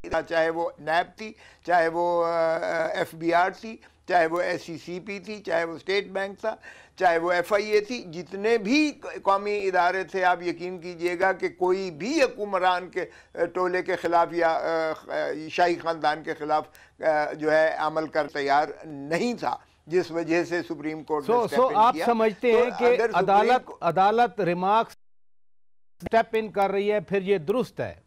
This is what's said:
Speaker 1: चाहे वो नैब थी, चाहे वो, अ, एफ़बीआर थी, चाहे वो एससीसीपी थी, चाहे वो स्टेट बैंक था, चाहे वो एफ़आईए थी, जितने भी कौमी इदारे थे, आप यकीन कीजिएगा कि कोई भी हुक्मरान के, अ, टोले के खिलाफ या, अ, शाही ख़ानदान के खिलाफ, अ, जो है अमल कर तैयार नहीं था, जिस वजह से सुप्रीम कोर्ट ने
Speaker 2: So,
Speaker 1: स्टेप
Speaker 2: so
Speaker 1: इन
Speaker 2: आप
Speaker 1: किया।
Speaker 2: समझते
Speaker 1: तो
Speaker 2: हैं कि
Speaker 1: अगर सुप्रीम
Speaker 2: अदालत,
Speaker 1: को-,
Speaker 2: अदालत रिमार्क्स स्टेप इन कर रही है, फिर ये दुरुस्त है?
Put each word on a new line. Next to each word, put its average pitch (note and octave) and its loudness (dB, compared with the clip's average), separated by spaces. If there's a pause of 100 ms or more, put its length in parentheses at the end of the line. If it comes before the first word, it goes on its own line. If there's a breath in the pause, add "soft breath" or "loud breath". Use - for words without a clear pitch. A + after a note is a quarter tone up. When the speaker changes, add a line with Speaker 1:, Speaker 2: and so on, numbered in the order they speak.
Speaker 1:
चाहे E3 0
वो E3 -4
नैब D#3+ 0
थी, G#3+ -14 (320 soft breath)
चाहे E3+ 4
वो, F3 2
अ, E3+ 2 (680)
एफ़बीआर E3+ 0
थी, A3 -14 (280 soft breath)
चाहे F3 4
वो E3+ -2
एससीसीपी F3+ -6
थी, G#3 -12
चाहे E3+ 0
वो E3 -8
स्टेट F#3+ -4
बैंक G3 -6
था, A3 -6 (380 loud breath)
चाहे E3+ 4
वो F3 0
एफ़आईए G#3 2
थी, A#3 -8
जितने G3 -2
भी C#4 2 (160)
कौमी G3 0
इदारे F#3 2
थे, F#3 -4
आप F3+ 2
यकीन F3 -6
कीजिएगा F3 -2
कि F#3 -4
कोई F#3 -2
भी G#3+ -4
हुक्मरान F#3 0
के, F3+ -6
अ, D#3 -8 (260 loud breath)
टोले F3+ 0
के F3+ -2
खिलाफ E3+ 2
या, E3 2
अ, D#3+ -2 (540)
शाही F3 2
ख़ानदान D#3 -2
के D#3 -8
खिलाफ, D#3 -2 (320 soft breath)
अ, D3+ 2
जो D3+ -2
है D#3 6
अमल D#3 -2
कर D3 -2
तैयार C#3+ 0
नहीं D#3+ -4
था, - -4 (280 soft breath)
जिस E3 0
वजह E3+ 0
से E3+ -4
सुप्रीम D#3 -8
कोर्ट D3+ -4
ने A#3 2
Speaker 2:
So, A#3 2
Speaker 1:
स्टेप - 0
Speaker 2:
so B3+ 4
Speaker 1:
इन G#3 0
Speaker 2:
आप A3+ 6
Speaker 1:
किया। E3 -2
Speaker 2:
समझते A3+ 2
Speaker 1:
तो A3 6
Speaker 2:
हैं A#3+ 2
कि B3 0
Speaker 1:
अगर A#3+ 4
सुप्रीम G#3 0
Speaker 2:
अदालत, G#3 4
Speaker 1:
को-, - -18
Speaker 2:
अदालत G3 2
रिमार्क्स F#3+ 0 (1080)
स्टेप A3+ 0
इन A3 -2
कर G3 0
रही G3+ 0
है, G#3 2
फिर F#3+ -4
ये G3 2
दुरुस्त F#3+ -2
है? G2+ -8